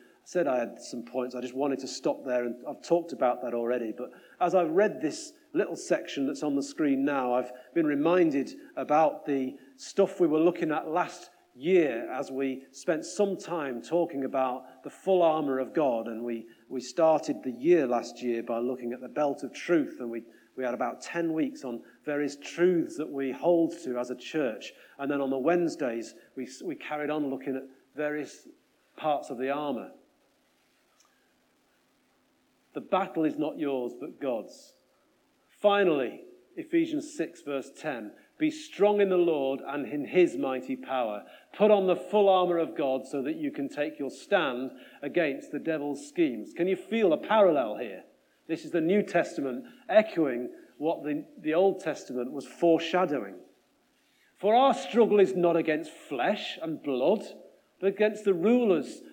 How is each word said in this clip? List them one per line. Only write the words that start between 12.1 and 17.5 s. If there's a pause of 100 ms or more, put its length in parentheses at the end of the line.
as
we
spent
some
time
talking
about
the
full
armour
of
God,
and
we, (200)
we
started
the